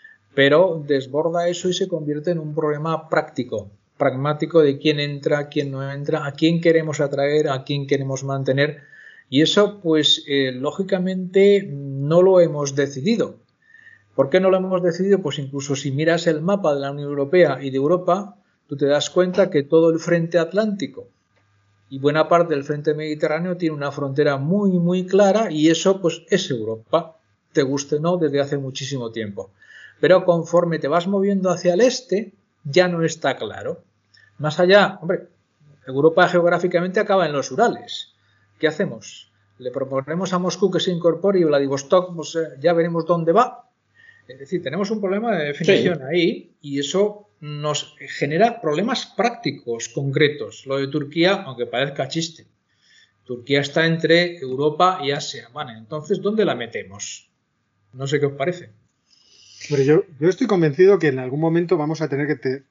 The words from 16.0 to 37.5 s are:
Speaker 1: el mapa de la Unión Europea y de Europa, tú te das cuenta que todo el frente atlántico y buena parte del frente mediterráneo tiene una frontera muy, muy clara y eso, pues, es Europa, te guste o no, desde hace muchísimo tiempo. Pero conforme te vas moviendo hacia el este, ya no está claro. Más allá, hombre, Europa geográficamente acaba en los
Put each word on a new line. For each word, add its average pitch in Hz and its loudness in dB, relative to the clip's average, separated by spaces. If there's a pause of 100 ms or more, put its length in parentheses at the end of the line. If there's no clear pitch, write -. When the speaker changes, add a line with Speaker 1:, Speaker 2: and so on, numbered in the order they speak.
Speaker 1:
el 156 2
mapa 185 0
de 139 -2
la 139 -6
Unión 143 -8
Europea 143 2
y 139 -6
de 131 -4
Europa, 175 0 (300)
tú 143 -10
te 143 0
das 143 2
cuenta 185 2
que 147 2
todo 165 4
el 165 0
frente 170 0
atlántico 196 -4 (800)
y 139 -12
buena 147 2
parte 170 2
del 139 -2
frente 147 -2
mediterráneo 156 -4
tiene 165 -2
una 143 -6
frontera 143 0
muy, 190 0
muy 180 0
clara 196 2
y 151 2
eso, 185 2
pues, 160 -2
es 196 -2
Europa, 113 -4 (360)
te 151 2
guste 139 -2
o 147 -4
no, 170 0
desde 143 0
hace 143 -2
muchísimo 131 -8
tiempo. 104 -10 (500)
Pero 180 6
conforme 170 2
te 135 -4
vas 170 0
moviendo 196 0
hacia 175 0
el 185 2
este, 233 0 (320)
ya 175 2
no 170 -2
está 147 -2
claro. 113 -10 (560)
Más 147 -4
allá, 185 4
hombre, 170 -4 (580)
Europa 160 4
geográficamente 175 2
acaba 196 2
en 147 -4
los 135 -4